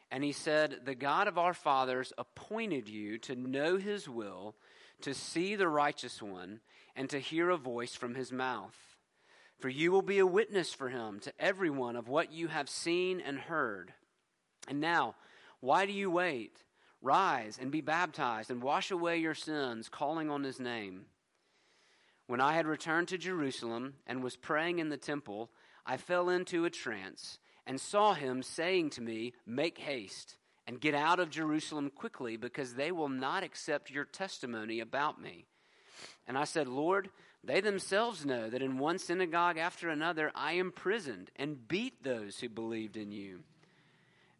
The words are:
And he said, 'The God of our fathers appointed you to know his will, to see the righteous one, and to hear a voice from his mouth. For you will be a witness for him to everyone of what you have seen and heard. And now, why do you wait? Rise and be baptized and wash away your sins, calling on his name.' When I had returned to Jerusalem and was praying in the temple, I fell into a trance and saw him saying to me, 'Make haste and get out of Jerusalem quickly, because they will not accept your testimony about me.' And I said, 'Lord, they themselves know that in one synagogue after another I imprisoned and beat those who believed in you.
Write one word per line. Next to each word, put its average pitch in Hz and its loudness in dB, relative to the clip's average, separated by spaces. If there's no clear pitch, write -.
And 131 -2
he 147 0
said, 151 2
'The 135 -4
God 147 2
of 175 -2
our 175 4
fathers 131 2
appointed 170 -4
you 107 -6
to 131 -8
know 135 2
his 196 -2
will, 107 -8
to 139 -2
see 180 -2
the 196 6
righteous 147 2
one, 98 -10
and 131 -4
to 143 -2
hear 165 2
a 180 4
voice 123 -4
from 120 -6
his 127 -6
mouth. 127 -6
For 135 -4
you 151 4
will 190 8
be 196 4
a 190 8
witness 185 2
for 131 -4
him 110 -4
to - -10
everyone 147 2
of 113 -6
what 147 2
you 165 -4
have 151 -2
seen 180 0
and 139 -6
heard. 127 -2
And 139 -2
now, 151 2
why 160 6
do 202 0
you 196 0
wait? 165 0
Rise 139 4
and 131 -4
be 156 0
baptized 143 0
and 123 -4
wash 160 2
away 170 0
your 160 0
sins, 131 -4
calling 156 -2
on 143 -2
his 131 -4
name.' 107 -6
When 123 0
I 139 6
had 160 4
returned 160 0
to 180 -2
Jerusalem 135 -2
and 127 -4
was 123 -6
praying 170 0
in 160 -2
the 143 -4
temple, 117 -6
I 127 -2
fell 180 2
into 180 2
a 170 2
trance 104 -8
and 131 -6
saw 208 6
him 131 -2
saying 165 0
to 123 -8
me, 117 -4
'Make 143 -2
haste - -8
and 117 -8
get 147 4
out 160 4
of 170 0
Jerusalem 151 -2
quickly, 120 -6
because 123 -6
they 139 0
will 160 -2
not 135 -2
accept 147 -4
your 139 -2
testimony 113 -6
about 131 -2
me.' 90 -14
And 123 -2
I 143 4
said, 147 2
'Lord, 180 2
they 151 4
themselves 202 2
know 120 0
that 127 -2
in 131 0
one 165 2
synagogue 175 2
after 170 -2
another 156 2
I 147 -2
imprisoned 175 -2
and 135 -6
beat 214 -2
those 110 -4
who 123 -6
believed 110 -4
in 104 -6
you. 98 -10